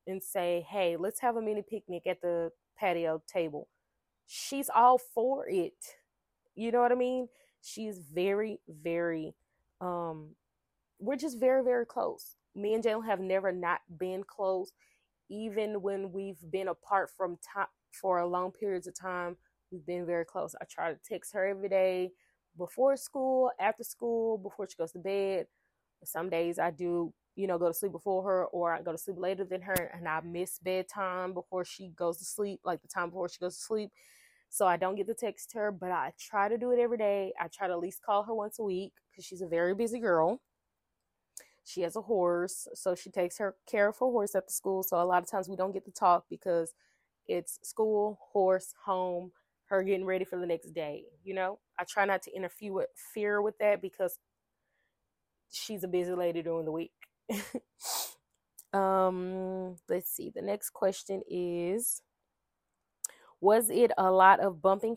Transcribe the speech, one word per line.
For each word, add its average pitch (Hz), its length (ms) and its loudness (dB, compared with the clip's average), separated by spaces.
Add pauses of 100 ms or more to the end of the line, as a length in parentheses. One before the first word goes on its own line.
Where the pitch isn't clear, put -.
and 190 160 -6
say, 175 460 0
"Hey, 180 280 0
let's 185 240 -4
have 240 160 2
a 226 60 0
mini 214 200 -2
picnic 185 440 -6
at 180 140 -2
the 170 320 0 (240)
patio 165 500 0
table." 156 420 -4 (580)
She's - 480 -6
all 247 240 8
for 254 500 0
it. 175 260 0 (800)
You 226 180 -4
know 240 80 4
what 240 120 6
I 247 40 4
mean? 254 320 0 (340)
She's 214 360 -10
very, 196 680 0
very, 165 680 -2 (460)
um, 170 500 -6 (680)
we're 247 180 -2
just 254 240 -6
very, 262 240 4
very 240 220 2
close. - 500 -6 (180)
Me 208 200 -2
and 220 100 -2
Jalen 220 220 0
have 196 140 0
never 190 320 0
not 175 280 0 (180)
been 185 260 -4
close. 190 480 -2 (560)
Even 214 540 -4
when 196 300 -4
we've 196 260 -8 (120)
been 190 180 -2
apart 185 480 0
from 175 200 -2
ti-, - 260 -6 (300)
for 185 260 0
a 175 80 2
long 180 260 -2
periods 185 340 -4
of 180 120 -12
time, 180 380 -6 (340)
we've 165 160 -12
been 180 200 -4
very 170 180 0
close. 165 360 -6
I - 60 -10
try 165 260 -4
to - 60 -10 (100)
text - 260 -10
her 190 120 0
every 196 220 -4
day, 185 420 2 (460)
before 254 400 2
school, 262 640 2
after 220 260 0
school, 226 540 -2
before 190 300 -8
she - 80 -18
goes 165 160 -4
to 180 60 -14
bed. 196 480 0 (580)
Some 170 260 -6
days 170 280 0
I 165 120 2
do, 170 420 -2 (220)
you 196 120 -4
know, 180 120 0
go 175 100 4
to 165 60 0
sleep 196 180 -4
before 185 320 -2
her, 185 220 2
or 170 260 0
I 165 100 -4
go 170 100 -4
to - 60 -6
sleep 190 200 -8
later 185 260 -2
than 185 180 -6
her, 185 320 -4
and 170 140 -10
I 160 120 -2
miss 175 380 -6
bedtime 185 720 -4
before 180 320 -6
she 190 320 -14
goes 170 220 -2
to 180 60 -16
sleep, 202 400 -6
like, 170 180 -4
the - 60 -20
time 175 220 -4
before 180 180 -4
she - 120 -12
goes 180 160 -6
to - 60 -12
sleep. 214 280 -4 (600)
So 202 160 2
I 175 100 6
don't 185 200 0
get 196 120 -2
to 226 60 -2
text - 400 -8
her, 208 180 -2
but 185 180 -6
I 151 280 -2
try 208 300 0
to 226 100 0
do 247 140 0
it 240 60 6
every 240 200 2
day. 202 420 2
I 170 80 -2
try - 200 -6
to 185 60 0
at 175 60 -2
least 175 220 -6
call 208 220 2
her 226 100 -4
once 214 240 -6
a 226 60 -4
week 190 300 -4 (200)
'cause 185 100 -18
she's 185 180 -10
a 175 60 -6
very 170 260 2
busy 226 260 -2
girl. 180 400 4 (1200)
She - 180 -8
has 170 140 -2
a 220 60 -4
horse, 180 720 0
so 185 200 -2
she 185 160 -10
takes 180 280 -2
her, 202 180 -2 (100)
care 208 220 4
of 214 100 0
her 262 80 2
horse 226 280 2
at 190 120 2
the - 60 -10
school. 190 300 -2
So 170 180 0
a 175 40 4
lot 180 180 4
of - 60 -12
times 190 200 -2
we 190 80 -8
don't 190 160 -2
get 190 140 -6
to 202 40 -18
talk 180 380 4
because 170 460 -2 (520)
it's 175 400 -4
school, 214 520 0 (140)
horse, 185 420 4 (100)
home, 185 480 -2 (340)
her 196 160 2
getting 190 240 2
ready 185 180 0
for 185 140 -6
the 180 80 -4
next 165 260 -4
day, 156 340 -8 (180)
you 190 100 -8
know? 190 260 -2 (180)
I 180 60 -4
try 202 220 2
not 196 160 2
to - 100 -16
interfere 190 400 -6
with, 170 220 -2
fear 208 480 -2
with 214 160 -2
that 208 240 2
because 185 360 -4 (1300)
she's 202 340 -8
a 185 40 -4
busy 180 240 2
lady 175 300 0
during 165 240 -2
the 156 60 -2
week. 165 200 -4 (380)
<laughs> 202 100 0 (1300)
Um, 185 1040 2 (120)
let's 185 220 -2
see. - 240 -8
The - 80 -6
next 202 280 -4
question 190 600 -2
is, 180 720 -2 (1400)
was 220 300 6
it 233 280 6
a 185 120 6
lot 190 300 10
of 175 220 0
bumping 202 340 4